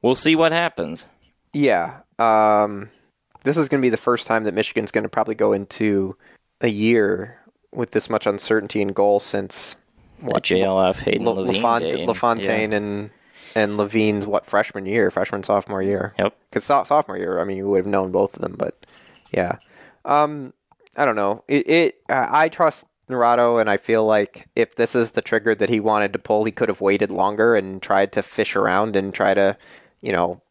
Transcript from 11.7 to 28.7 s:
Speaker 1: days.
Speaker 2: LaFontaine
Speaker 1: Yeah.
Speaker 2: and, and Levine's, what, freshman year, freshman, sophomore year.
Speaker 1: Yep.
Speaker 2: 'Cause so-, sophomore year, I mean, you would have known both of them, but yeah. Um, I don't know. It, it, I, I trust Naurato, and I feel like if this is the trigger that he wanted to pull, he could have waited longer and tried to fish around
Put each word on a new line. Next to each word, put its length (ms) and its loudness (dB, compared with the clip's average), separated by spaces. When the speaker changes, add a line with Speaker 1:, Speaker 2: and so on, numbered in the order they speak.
Speaker 1:
days. 180 -4
Speaker 2:
LaFontaine 640 -2
Speaker 1:
Yeah. 60 0
Speaker 2:
and, 320 -6
and 220 0
Levine's, 500 0
what, 200 -2
freshman 400 -2
year, 240 0
freshman, 320 -4
sophomore 400 -2
year. 360 -4
Speaker 1:
Yep. 160 0
Speaker 2:
'Cause 120 -4
so-, 200 0
sophomore 340 0
year, 200 -4
I 60 -2
mean, 140 -6
you 100 -4
would 100 2
have 80 0
known 260 0
both 220 0
of 80 -14
them, 160 -8
but 280 -8
yeah. 240 -2
Um, 480 0
I 100 0
don't 100 0
know. 320 -2
It, 220 0
it, 300 2
I, 340 2
I 40 0
trust 360 -2
Naurato, 520 2
and 100 2
I 80 2
feel 260 0
like 520 0
if 180 0
this 220 0
is 160 0
the 100 -2
trigger 320 0
that 160 0
he 100 2
wanted 320 0
to 60 -6
pull, 260 0
he 80 -2
could 160 -2
have 120 -4
waited 320 2
longer 420 2
and 260 -2
tried 320 2
to 120 -2
fish 320 -4
around 400 2